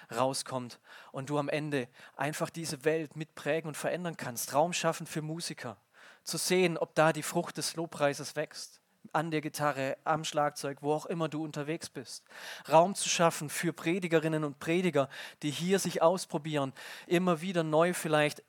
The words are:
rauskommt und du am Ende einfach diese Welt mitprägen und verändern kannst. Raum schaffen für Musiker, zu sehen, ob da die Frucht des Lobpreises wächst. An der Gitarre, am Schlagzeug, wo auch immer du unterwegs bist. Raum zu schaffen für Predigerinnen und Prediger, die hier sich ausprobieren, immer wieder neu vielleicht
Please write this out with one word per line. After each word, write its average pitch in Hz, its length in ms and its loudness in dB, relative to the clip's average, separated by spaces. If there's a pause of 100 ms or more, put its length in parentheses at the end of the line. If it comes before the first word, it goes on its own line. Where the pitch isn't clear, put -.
(160)
rauskommt 131 640 -2 (320)
und 135 180 -8
du 147 80 0
am 139 120 0
Ende 143 380 -2 (280)
einfach 151 340 -4
diese 160 360 -6
Welt 156 300 0
mitprägen 156 520 -4
und 143 100 -8
verändern 165 400 -4
kannst. 123 380 -6
Raum 170 180 4
schaffen 165 320 0
für 156 160 -6
Musiker, 156 560 -8 (460)
zu - 140 -6
sehen, 180 380 4
ob - 200 -4
da 160 180 6
die 151 80 -4
Frucht - 360 -4
des - 180 -4
Lobpreises 147 600 -2
wächst. - 460 -10 (320)
An 160 160 0
der 156 120 0
Gitarre, 143 640 -2
am 160 200 0
Schlagzeug, 147 580 -2
wo 147 100 0
auch 151 140 0
immer 165 240 -2
du 160 140 -4
unterwegs 151 480 -6
bist. - 340 -12 (460)
Raum 175 240 8
zu - 120 -4
schaffen 165 440 2
für 170 200 -2
Predigerinnen 160 720 2
und 147 140 -4
Prediger, 165 520 2 (340)
die 147 80 0
hier 175 260 2
sich 180 240 0
ausprobieren, 156 720 2 (320)
immer 175 340 4
wieder 175 240 0
neu 156 300 4
vielleicht 151 560 2